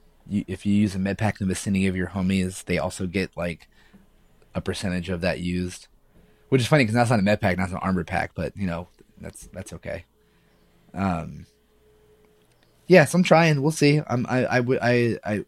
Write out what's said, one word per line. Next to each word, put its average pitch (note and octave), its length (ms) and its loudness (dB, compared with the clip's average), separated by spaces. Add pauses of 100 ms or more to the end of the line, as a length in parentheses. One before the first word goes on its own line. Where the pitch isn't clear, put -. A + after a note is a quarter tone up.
(280)
You, G2+ 200 -4
if F#2 180 -8
you G2+ 80 2
use G2+ 220 2
a F#2+ 40 -4
med G2 200 -2
pack G#2+ 200 -2
in G2 80 -2
the F#2 60 0
vicinity F#2+ 320 -2
of F#2 100 0
your F#2 120 -4
homies, F#2 580 -2
they F2 140 -2
also F#2 260 -6
get, F2+ 320 -4
like, E2+ 300 -8 (880)
a F#2 60 -6
percentage F2+ 480 -4
of F2 120 -4
that E2+ 200 -2
used. F2+ 440 -4 (640)
Which C3 120 4
is A2 60 -2
funny D3+ 160 6
'cause G#2+ 120 0
that's A#2+ 160 4
not A#2 80 4
a - 20 2
med G#2 180 2
pack, F2+ 180 0
that's F#2 140 -2
an F#2 60 -8
armor F#2 260 -2
pack, E2+ 300 -4
but, E2 240 -6
you G2 80 -4
know, F2 220 -6 (340)
that's, - 320 -18
that's - 180 -14
okay. - 340 -12 (920)
Um, E2 500 -6 (1400)
yeah, E3 180 8
so F3 140 0
I'm F#3 40 4
trying. D#3+ 380 4
We'll D3 100 2
see. D3 360 4
I'm, A#2+ 200 -2
I, B2 200 0
I, G#2 80 0
w-, B2 260 0
I, A#2+ 420 2
I G2+ 240 -4